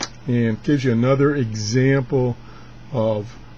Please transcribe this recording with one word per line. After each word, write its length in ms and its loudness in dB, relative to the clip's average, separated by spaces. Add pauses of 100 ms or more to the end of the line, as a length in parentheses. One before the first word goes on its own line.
(260)
and 320 2
it 60 -16
gives 200 2
you 80 2
another 440 4
example 1000 0 (560)
of 440 -2 (220)